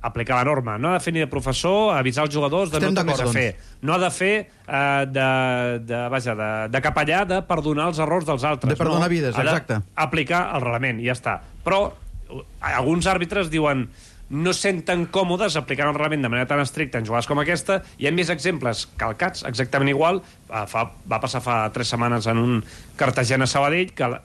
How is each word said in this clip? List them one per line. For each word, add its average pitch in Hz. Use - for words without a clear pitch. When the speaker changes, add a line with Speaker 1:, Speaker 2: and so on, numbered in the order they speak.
Speaker 1:
aplicar 120
la 123
norma. 127
No 139
ha 180
de 175
fer 170
ni 165
de 147
professor, 170
avisar 131
els 143
jugadors 151
de 151
Speaker 2:
Estem 151
Speaker 1:
no 190
té 175
més 147
Speaker 2:
d'acord, 123
Speaker 1:
a -
fer. 117
Speaker 2:
doncs. -
Speaker 1:
No 147
ha 180
de 180
fer, 202
eh, 139
de, 131
de, 120
vaja, 123
de, 107
de 127
capellà 151
de 185
perdonar 151
els 165
errors 160
dels 139
altres, 147
Speaker 2:
De 151
perdonar 165
Speaker 1:
no. -
Speaker 2:
vides, 156
Speaker 1:
Ha 120
de 139
Speaker 2:
exacte. 156
Speaker 1:
aplicar 156
el 139
reglament, 120
i 117
ja 123
està. 110
Però, 196
eh, 135
alguns 143
àrbitres 185
diuen: 147
«No 160
senten 175
còmodes 185
aplicant 139
el 147
reglament 151
de 127
manera 120
tan 147
estricta 139
en 110
jugades 117
com 147
aquesta», 175
i -
hi 139
ha 147
més 170
exemples 147
calcats, 113
exactament 135
igual. 160
Eh, 107
fa, 113
va 110
passar 127
fa 113
tres 123
setmanes 120
en 113
un 117
Cartagena-Sabadell, 135
que 147
la 120